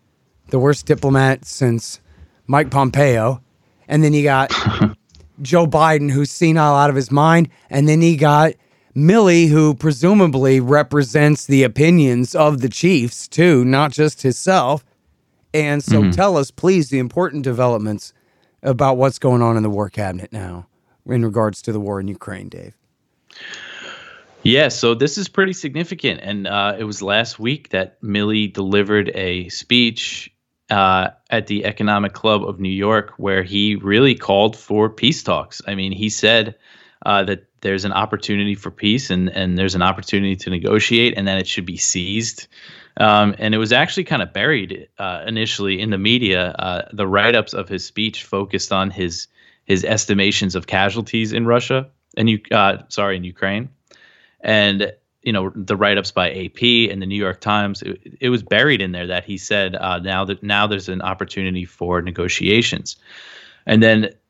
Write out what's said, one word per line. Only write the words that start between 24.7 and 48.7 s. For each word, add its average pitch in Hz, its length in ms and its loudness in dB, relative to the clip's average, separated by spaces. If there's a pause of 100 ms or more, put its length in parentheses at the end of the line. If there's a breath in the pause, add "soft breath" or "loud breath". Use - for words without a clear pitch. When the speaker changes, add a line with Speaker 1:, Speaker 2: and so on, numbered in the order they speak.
Speaker 2:
this 147 240 -2
is 185 100 -8
pretty 190 240 -2
significant. 156 720 -8
And, 101 240 -8
uh, 101 320 -2
it 110 60 -6
was 101 180 -10
last 107 360 -2
week 127 300 -6
that 92 320 -6
Milley 104 500 -2
delivered 101 640 0
a 90 340 -6
speech, - 840 -2 (380)
uh, 95 380 2 (200)
at 113 180 -2
the 104 180 -4
Economic 104 480 -2
Club 107 320 0
of 95 140 -10
New 95 100 -4
York 104 480 -2
where 95 260 -2
he 104 320 -2
really 107 400 2
called 104 420 2
for 107 320 0
peace 123 340 -2
talks. - 440 -4
I 101 80 -8
mean, 95 160 -6
he 104 180 -4
said, 110 460 2 (500 soft breath)
uh, 101 200 2
that 95 200 -6 (160)
there's 98 240 -2
an 98 80 -4
opportunity 101 640 -2
for 101 160 -12
peace 113 400 -2
and, 92 180 0
and 92 300 -4
there's 95 160 -2
an 90 80 -2
opportunity 95 540 -2
to - 140 -10
negotiate 107 680 0
and 98 100 -4
that 95 120 -2
it 92 80 -6
should 92 180 -8
be 87 120 -10
seized. 101 720 -6 (500 loud breath)
Um, 104 420 4
and 110 160 -2
it 110 40 0
was 110 140 -2
actually 165 320 0
kinda 107 220 -4
buried, 98 600 -6 (120)
uh, 90 280 -8
initially 104 540 -4
in 110 100 -4
the 98 80 -2
media. 98 500 0 (100)
Uh, 90 240 -6 (100)
the 104 140 -4
write-ups 104 460 2
of 90 160 -8
his 92 160 -8
speech - 380 -8
focused 98 500 -6